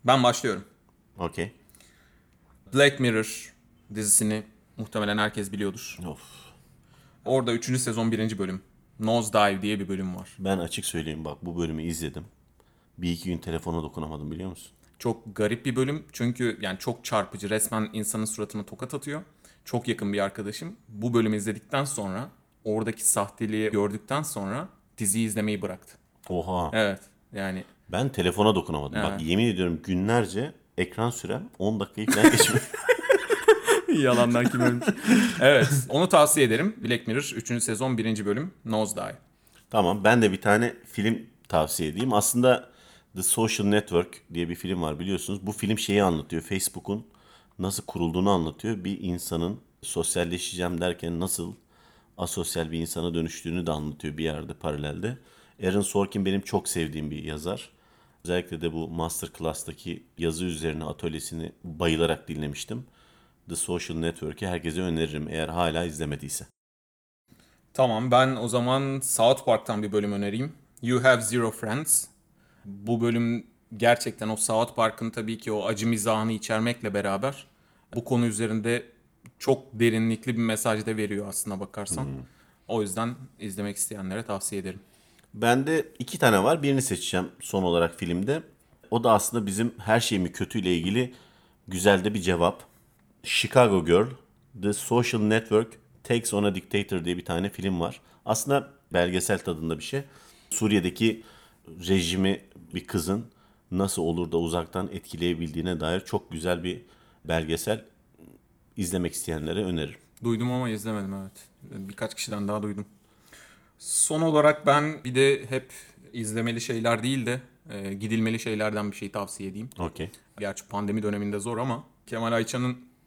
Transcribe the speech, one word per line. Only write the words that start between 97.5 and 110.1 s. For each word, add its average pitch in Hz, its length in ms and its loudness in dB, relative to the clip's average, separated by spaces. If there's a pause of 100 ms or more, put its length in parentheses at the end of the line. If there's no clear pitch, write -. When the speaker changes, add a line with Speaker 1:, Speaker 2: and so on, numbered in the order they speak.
Speaker 2:
var. 101 220 -4 (240)
Aslında 139 440 0 (240)
belgesel 90 460 2
tadında 80 380 -4
bir 76 60 -10
şey. 139 200 -6 (460)
Suriye'deki 110 720 2 (440)
rejimi 90 720 0 (320)
bir 90 140 -8
kızın 98 380 -2 (460)
nasıl 95 300 0
olur 82 300 -2
da 82 60 2
uzaktan 85 560 -2
etkileyebildiğine 82 840 -4
dair 82 200 0
çok - 320 -6
güzel 85 320 -4
bir 90 180 -6 (440)
belgesel. 82 600 -2 (920)
İzlemek 87 360 -2
isteyenlere 80 500 -4
öneririm. 82 360 -4 (240)